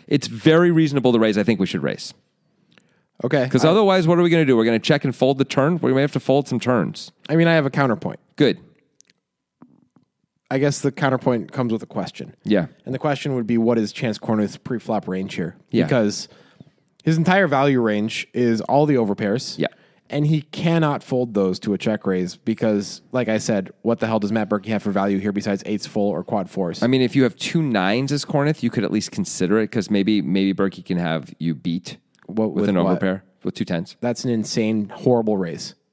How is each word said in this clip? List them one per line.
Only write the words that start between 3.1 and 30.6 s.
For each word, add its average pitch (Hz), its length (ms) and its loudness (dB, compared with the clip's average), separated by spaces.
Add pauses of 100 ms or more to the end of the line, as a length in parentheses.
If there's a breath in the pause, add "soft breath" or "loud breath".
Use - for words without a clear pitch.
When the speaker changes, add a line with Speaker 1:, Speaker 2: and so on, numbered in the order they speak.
Speaker 2:
Okay. 131 240 0
Speaker 1:
'Cause 131 160 2
Speaker 2:
I 156 60 6
Speaker 1:
otherwise, 190 360 4
what 170 120 4
are 175 40 4
we 175 60 4
gonna 165 160 4
do? 131 140 6
We're 110 80 4
gonna 113 120 4
check 143 260 2
and 131 120 -2
fold 135 220 2
the 135 60 2
turn? 147 360 0
We 127 140 2
may 135 80 2
have 143 100 -2
to 135 80 -2
fold 139 280 0
some 120 120 -2
turns. 120 520 -2 (180)
Speaker 2:
I 156 60 2
mean, 165 120 4
I 165 60 4
have 156 100 4
a 135 60 -2
counterpoint. 131 500 -2 (160)
Speaker 1:
Good. 123 220 2 (1900)
Speaker 2:
I 135 80 0
guess 139 220 0
the 139 120 0
counterpoint 127 580 0
comes 123 220 -2
with 113 100 -2
a - 40 -16
question. - 480 -10 (100)
Speaker 1:
Yeah. 101 220 2 (180)
Speaker 2:
And 127 100 -8
the 127 40 -4
question 143 360 -2
would 120 120 -4
be, 117 120 0
what 113 200 2
is 107 120 -2
Chance 107 280 -6
Kornuth's 107 400 -2
pre-flop 110 500 -6
range 95 260 -6
here? 85 220 -6 (140)
Speaker 1:
Yeah. 113 140 2
Speaker 2:
Because 104 440 0 (760 soft breath)
his 160 120 2
entire 180 320 2
value 135 320 2
range 107 540 -2
is 117 280 2
all 143 240 2
the 147 80 4
overpairs. 110 640 -2
Speaker 1:
Yeah. 76 100 0 (400 soft breath)
Speaker 2:
And 147 160 -2
he 151 180 2
cannot 160 600 0
fold 123 320 -2
those 95 260 0
to 104 140 -2
a 92 40 -2
check 107 280 -4
raise 92 300 -2
because, 107 760 -2
like 123 180 -2
I 110 100 0
said, 101 340 -4 (100)
what 113 160 0
the 110 80 -2
hell 110 140 0
does 101 100 -2
Matt 107 180 -2
Berkey 101 180 -2
have 107 180 -2
for 104 80 -2
value 98 260 0
here 101 140 -2
besides 101 340 -4
eights 104 180 -4
full 101 240 -2
or 87 140 -2
quad 98 260 -4
fours? 87 320 -4
Speaker 1:
I 117 60 0
mean, 131 160 4
if 123 140 0
you 131 80 4
have 113 100 0
two - 260 -2
nines 120 520 0
as 143 120 -2
Kornuth, 147 380 -2
you 120 80 0
could 107 140 -2
at - 80 -2
least - 180 -2
consider 92 480 -2
it 107 140 -2
'cause 98 180 -2
maybe, 101 320 2
maybe 95 320 0
Berkey 95 300 -4